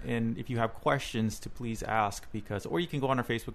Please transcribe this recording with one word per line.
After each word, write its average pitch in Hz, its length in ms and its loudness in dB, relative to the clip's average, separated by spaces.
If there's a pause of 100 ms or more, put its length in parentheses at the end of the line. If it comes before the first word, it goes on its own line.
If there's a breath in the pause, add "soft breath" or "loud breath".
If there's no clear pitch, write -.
and 117 320 0
if 110 120 -6
you 120 80 0
have 113 160 2
questions, 120 640 2
to - 100 -8
please 113 340 -6
ask, 107 500 2
because, 104 320 -4
or 170 160 0
you 170 60 -2
can 147 120 -2
go 135 80 2
on 131 100 4
our 120 60 2
Facebook 113 320 -2